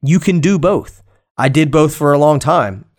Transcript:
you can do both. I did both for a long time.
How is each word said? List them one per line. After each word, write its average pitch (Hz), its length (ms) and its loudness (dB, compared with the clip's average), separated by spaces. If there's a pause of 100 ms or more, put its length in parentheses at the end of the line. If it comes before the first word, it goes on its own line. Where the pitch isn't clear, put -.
you 156 160 0
can 185 220 0
do 185 180 0
both. 160 420 -4 (380)
I 131 100 0
did 151 220 0
both 156 240 2
for 147 180 0
a 143 60 2
long 147 220 2
time. 127 460 -2 (120)